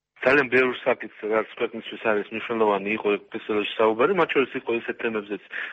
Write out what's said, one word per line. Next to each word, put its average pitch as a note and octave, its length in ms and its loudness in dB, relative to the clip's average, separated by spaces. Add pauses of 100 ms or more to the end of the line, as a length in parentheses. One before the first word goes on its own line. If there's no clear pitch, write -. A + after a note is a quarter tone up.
(220)
ძალიან C3 260 4
ბევრ B2+ 260 4
საკითხს, A#2 460 -4
რაც G#2+ 300 0
ქვეყნისთვის - 520 -8
არის G#2 240 0
მნიშვნელოვანი, G#2+ 640 0
იყო G#2+ 220 -2
ეპისტოლეში G#2 640 -2
საუბარი, A2+ 400 4
მათ E3 160 2
შორის C3+ 240 0
იყო B2+ 180 -6
ისეთ A#2 260 -4
თემებზეც, G#2 440 -4 (300)